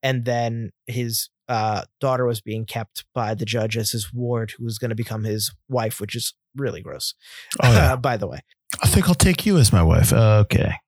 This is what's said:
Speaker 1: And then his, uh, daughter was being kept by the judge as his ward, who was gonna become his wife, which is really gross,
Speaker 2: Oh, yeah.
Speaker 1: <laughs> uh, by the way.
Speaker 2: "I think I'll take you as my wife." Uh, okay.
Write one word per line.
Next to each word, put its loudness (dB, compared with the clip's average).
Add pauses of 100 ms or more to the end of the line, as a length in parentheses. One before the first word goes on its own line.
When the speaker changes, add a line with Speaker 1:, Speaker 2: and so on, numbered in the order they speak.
Speaker 1:
And 0
then -4 (140)
his, -6 (180)
uh, -2 (160)
daughter 0
was -2
being -8
kept -12 (100)
by -2
the -6
judge -4
as -4
his -6
ward, -4
who -12
was -8
gonna -6
become -6
his -4 (160)
wife, -4
which -10
is -8 (220)
really -6
gross, -10 (460)
Speaker 2:
Oh, 6
yeah. 6
Speaker 1:
<laughs> -
uh, -2
by -2
the -6
way. -12 (400)
Speaker 2:
"I 4
think 4
I'll 4
take 2
you 4
as 6
my 6
wife." 4
Uh, 6
okay. 0 (120)